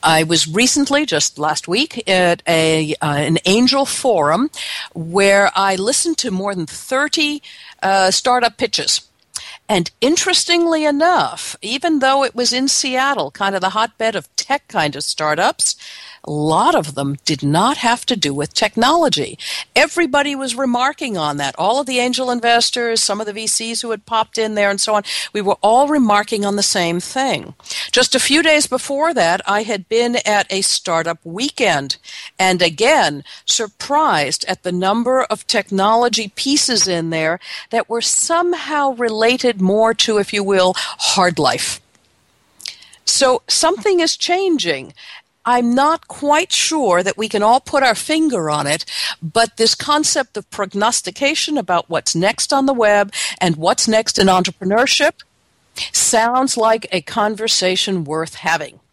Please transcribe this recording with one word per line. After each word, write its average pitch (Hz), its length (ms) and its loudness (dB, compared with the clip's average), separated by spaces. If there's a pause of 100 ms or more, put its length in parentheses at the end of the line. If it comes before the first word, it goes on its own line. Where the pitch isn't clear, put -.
I 160 220 2
was 160 240 0
recently, 269 580 2
just 151 320 -2
last 151 300 -2
week, 233 420 -4
at 180 380 2
a, 160 540 2
uh, 160 40 -2 (120)
an 156 280 2
angel 247 400 2
forum 202 640 0 (460)
where 196 580 4
I 196 220 2
listened 269 440 -2
to 247 120 -4
more 196 240 -4
than 170 100 -4
thirty, 294 760 -4 (400)
uh, 190 260 4
startup 247 480 0
pitches. - 500 -2 (600)
And 180 240 0 (100)
interestingly 339 840 0
enough, 294 760 0
even 277 380 -2
though 269 240 4
it 254 100 -2
was 247 180 0
in 262 160 0
Seattle, 254 600 0
kind 196 240 -2
of 185 80 -2
the 190 100 0
hotbed 220 440 -2
of - 200 -8
tech - 340 -4
kind 156 260 0
of 147 80 -8
startups, 156 720 0 (500)
a - 60 -10
lot 160 440 2
of 151 200 -2
them 139 280 -2
did 143 200 -2
not 175 340 2
have 240 300 0
to 247 100 -2
do 143 160 -2
with 143 200 -6
technology. 233 840 0 (340)
Everybody 285 640 0
was 262 180 -6
remarking 254 640 -2
on 147 200 -2
that. 139 200 -4
All 214 220 2
of 269 80 -4
the 254 120 -2
angel 247 300 -2
investors, 233 720 0
some 208 200 -2
of 214 40 -6
the 208 60 -6
V 220 160 -8
Cs 226 340 -4
who 233 100 -6
had 214 140 -8
popped 226 320 -2
in 220 180 -2
there 202 140 2
and 202 120 -2
so 214 140 0
on, 202 80 0 (280)
we 208 80 -4
were 196 220 0
all 240 260 4
remarking 208 560 2
on 202 140 0
the 202 40 0
same 175 380 0
thing. 226 540 -4 (400)
Just 247 220 2
a 254 40 4
few 294 240 2
days 302 240 4
before 285 460 -2
that, 180 340 2
I 208 160 0
had 202 240 -6
been 240 380 0
at 208 260 2
a 190 80 -2
startup 165 640 -2
weekend. 170 720 -2 (420)
And 185 240 2
again, 170 600 2 (220)
surprised 214 1000 -2
at 185 180 -6
the 180 100 -4
number 233 500 0
of - 240 -6
technology 214 880 0
pieces 269 500 0
in 165 260 -2
there 160 280 -2 (300)
that 226 180 -2
were 233 140 -4
somehow 302 880 0
related 233 720 0
more 214 320 4
to, 214 240 0
if 202 160 -2
you 202 100 -2
will, 185 320 4
hard - 640 0
life. 131 400 0 (1300)
So 254 420 2
something 339 540 0
is 320 160 0
changing. 294 760 -2 (520)
I'm 240 280 2
not 294 340 2
quite 302 440 0
sure 214 500 2
that - 160 -2
we 220 100 -4
can 202 140 -2
all 233 180 4
put - 220 0
our 240 140 4
finger 254 560 0
on 147 160 -2
it, 156 180 -2 (380)
but 226 340 0
this 226 160 2
concept 294 640 0
of 196 140 -12
prognostication 233 1080 -2
about 180 320 -2
what's - 240 -2
next 196 400 0
on 269 140 2
the 269 60 2
web 208 380 4 (300)
and 175 140 2
what's 170 320 0
next 220 320 0
in 190 80 4
entrepreneurship 190 960 2 (680)
sounds 247 640 0
like 226 360 2
a 185 100 -2
conversation 196 1000 -2
worth 156 320 -6
having. 156 440 -4 (140)